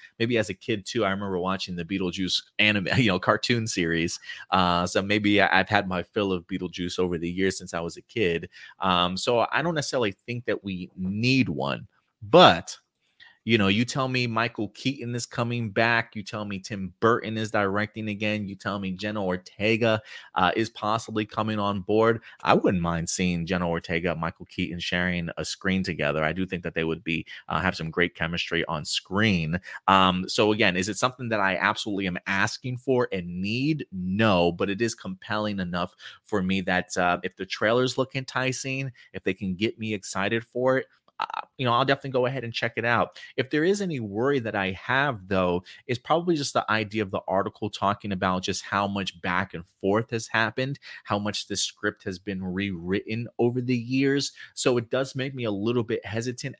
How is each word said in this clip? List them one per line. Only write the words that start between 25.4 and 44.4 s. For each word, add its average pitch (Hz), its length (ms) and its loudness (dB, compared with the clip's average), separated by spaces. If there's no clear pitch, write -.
screen 95 360 -2
together. 76 400 0
I 78 120 0
do 92 100 -2
think 90 200 -6
that 82 100 -6
they 82 100 -2
would 80 180 -2
be, 80 240 -6
uh, 80 120 0
have 90 140 0
some 82 160 -6
great 87 240 0
chemistry 85 520 -2
on 78 180 -4
screen. 92 720 0
Um, 92 400 6
so 107 240 4
again, 104 240 2
is 92 140 0
it 95 80 -6
something 127 320 -2
that 110 100 0
I 95 160 2
absolutely 101 520 -2
am 87 180 -4
asking 107 500 -2
for 123 340 0
and 87 300 -6
need? 127 500 -2
No, 92 640 4
but 95 160 -2
it 101 140 -2
is 113 120 0
compelling 104 640 -6
enough 87 360 -4
for 104 180 -2
me 95 180 0
that, 90 380 -2
uh, 87 240 2
if 92 140 -8
the 95 100 -8
trailers 120 500 0
look 131 200 -2
enticing, 131 760 -4
if 95 100 -12
they 95 100 0
can 95 200 -4
get 107 240 -2
me 110 160 -4
excited 104 500 -2
for 127 320 0
it, 131 100 -2
uh, - 220 -6
you 131 80 -2
know, 117 80 4
I'll 127 100 4
definitely 135 280 0
go 127 120 2
ahead 127 200 -2
and 117 80 -8
check - 240 -4
it 113 100 0
out. 117 320 2
If 131 140 -2
there 151 120 2
is 202 200 2
any 160 180 -2
worry 117 380 0
that 113 180 -4